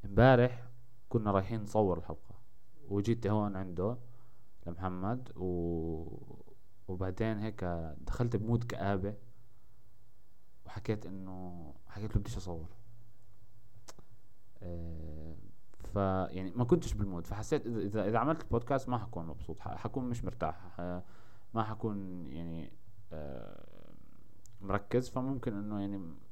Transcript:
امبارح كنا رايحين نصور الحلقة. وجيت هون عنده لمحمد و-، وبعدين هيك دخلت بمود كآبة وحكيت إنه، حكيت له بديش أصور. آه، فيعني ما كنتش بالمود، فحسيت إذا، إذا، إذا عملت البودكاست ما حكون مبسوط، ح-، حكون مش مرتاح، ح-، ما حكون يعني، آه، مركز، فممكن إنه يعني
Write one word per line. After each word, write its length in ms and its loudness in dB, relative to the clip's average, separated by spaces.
امبارح 600 10
كنا 220 4
رايحين 300 4
نصور 360 4
الحلقة. 380 -4
وجيت 380 4
هون 280 4
عنده 420 0
لمحمد 680 -2
و-، 1080 0
وبعدين 500 0
هيك 260 -2
دخلت 340 2
بمود 280 4
كآبة 520 0
وحكيت 400 -2
إنه، 680 -6
حكيت 280 -4
له 60 6
بديش 160 -6
أصور. 320 -4
آه، 720 -4
فيعني 580 2
ما 120 2
كنتش 300 6
بالمود، 340 0
فحسيت 400 0
إذا، 120 0
إذا، 280 2
إذا 100 4
عملت 260 4
البودكاست 460 2
ما 80 2
حكون 280 -4
مبسوط، 340 -4
ح-، 160 -4
حكون 340 -2
مش 140 0
مرتاح، 440 -2
ح-، 240 -2
ما 100 2
حكون 640 -2
يعني، 440 -4
آه، 520 -6
مركز، 480 2
فممكن 440 0
إنه 260 -2
يعني 180 -2